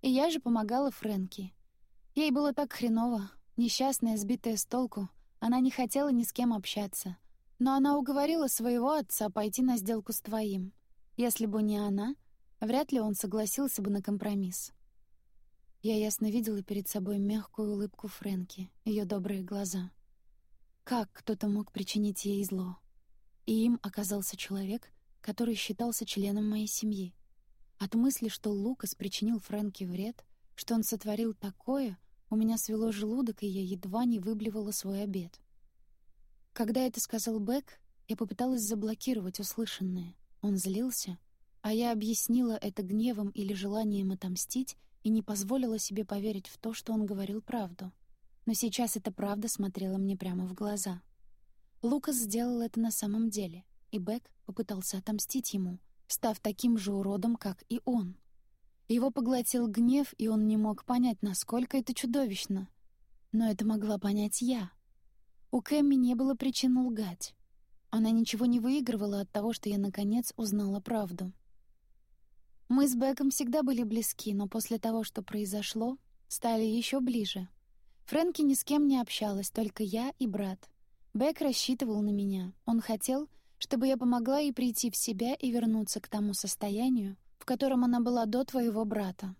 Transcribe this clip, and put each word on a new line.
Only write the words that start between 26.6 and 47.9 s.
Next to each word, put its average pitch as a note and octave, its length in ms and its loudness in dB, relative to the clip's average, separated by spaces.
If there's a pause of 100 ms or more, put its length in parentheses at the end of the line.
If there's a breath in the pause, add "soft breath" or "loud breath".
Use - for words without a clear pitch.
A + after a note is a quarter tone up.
семьи. G3+ 480 -4 (640)
От G3 160 -6
мысли, A#3 340 4
что - 220 -4
Лукас G#3 440 -2
причинил G#3 440 -2
Фрэнки G#3 460 -4
вред, F#3+ 400 -6 (300)
что - 200 -2
он A3+ 80 4
сотворил G#3+ 520 -2
такое, A3+ 640 -4 (320)
у A3 60 0
меня A3 220 4
свело A3 320 0
желудок, A3 520 -2
и G#3 40 -2
я G3 160 -2
едва F#3+ 420 -2
не A#3 140 2
выблевала G#3+ 540 -4
свой G3 300 -4
обед. F#3 380 -6 (1120)
Когда A3+ 280 0
это B3+ 200 -2
сказал A3 380 -2
Бек, A#3+ 420 -2 (280)
я A3 80 -2
попыталась A#3+ 460 -2
заблокировать G#3+ 800 -2
услышанное. F#3 760 -4 (240)
Он G3+ 160 2
злился, F#3+ 640 -2 (420)
а G#3+ 120 -2
я A#3 200 2
объяснила A3+ 640 2
это G#3 280 -4
гневом G#3 460 0
или G3+ 240 -4
желанием G3+ 580 0
отомстить F#3+ 680 -4 (260)
и G#3+ 80 2
не A3 120 4
позволила A3 560 -2
себе G3+ 280 -4
поверить G3+ 420 -4
в - 80 -20
то, A3+ 160 -6
что A3+ 220 -4
он G#3+ 100 2
говорил G3 380 -4
правду. F#3+ 500 -6 (540)